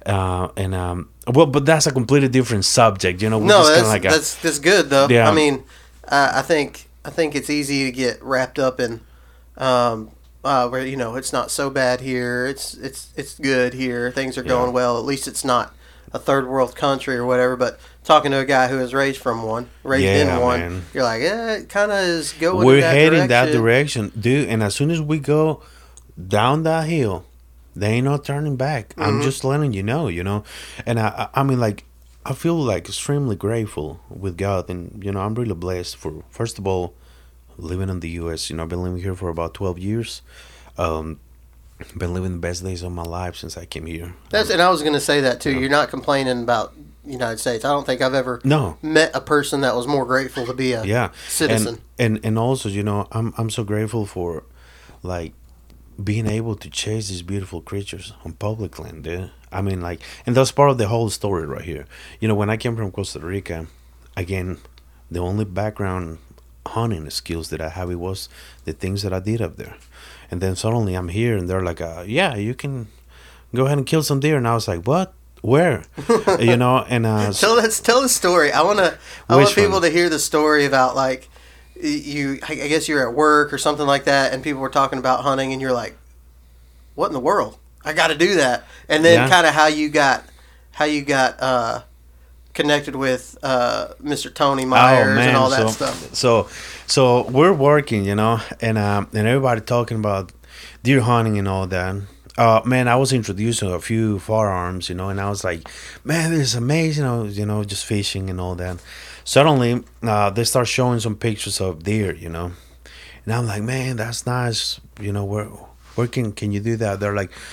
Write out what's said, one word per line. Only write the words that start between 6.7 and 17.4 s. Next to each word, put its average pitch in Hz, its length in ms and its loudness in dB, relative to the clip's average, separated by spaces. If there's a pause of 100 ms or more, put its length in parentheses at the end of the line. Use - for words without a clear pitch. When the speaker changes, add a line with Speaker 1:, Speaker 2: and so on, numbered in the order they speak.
Speaker 2:
I - 40 -12
think 147 260 -2
it's 135 140 -4
easy 143 340 -2
to 131 80 -2
get 123 320 -4
wrapped 127 340 -2
up 131 220 -2
in, 117 220 -4 (560)
um, 120 520 0 (340)
uh, 131 240 0
where, 131 180 -4
you 135 120 -6
know, 117 180 -6
it's 131 160 -8
not 123 200 -2
so 139 180 -4
bad 127 320 0
here. 123 460 -4
It's, 139 280 -10
it's, - 400 -16
it's - 240 -12
good 127 340 2
here. 123 380 -4
Things 131 260 -4
are 135 60 -6
Speaker 1:
Yeah. - 60 -6
Speaker 2:
going 123 240 2
well. 123 240 0
At 117 80 -4
least 139 200 -4
it's 117 200 -8
not 123 280 0 (380)
a 135 80 -8
third 139 300 0
world 131 260 0
country 135 400 -2
or 120 100 -4
whatever. 127 300 2